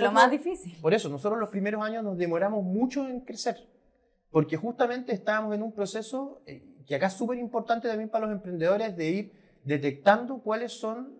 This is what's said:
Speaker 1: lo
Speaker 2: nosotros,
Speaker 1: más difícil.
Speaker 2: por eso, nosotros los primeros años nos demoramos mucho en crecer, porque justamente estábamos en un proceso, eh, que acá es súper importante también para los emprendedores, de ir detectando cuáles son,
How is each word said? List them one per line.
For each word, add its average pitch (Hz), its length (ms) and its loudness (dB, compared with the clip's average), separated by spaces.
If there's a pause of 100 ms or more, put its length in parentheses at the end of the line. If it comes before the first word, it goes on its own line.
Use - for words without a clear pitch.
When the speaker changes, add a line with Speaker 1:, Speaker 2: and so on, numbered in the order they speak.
Speaker 1:
lo 202 40 2
Speaker 2:
nosotros, 220 120 8
Speaker 1:
más 247 80 8
difícil. 294 500 -4
Speaker 2:
por 160 120 4
eso, 208 160 2
nosotros 202 300 -2
los 214 100 -2
primeros 208 340 -2
años 220 200 -4
nos 196 140 -4
demoramos 175 460 0
mucho 247 440 0
en 254 140 -8
crecer, 240 360 -6 (760)
porque 156 260 2
justamente 240 560 0
estábamos 214 420 0
en 208 60 -2
un 220 120 -6
proceso, 220 760 -6
eh, 139 180 -16 (220)
que 143 80 -2
acá 151 120 2
es 185 60 -4
súper 240 240 -2
importante 233 500 -2
también 220 220 -2
para 220 160 0
los 214 100 -2
emprendedores, 185 600 0
de 160 120 0
ir 202 240 -2 (300)
detectando 196 800 4
cuáles 226 320 -4
son, 240 460 -8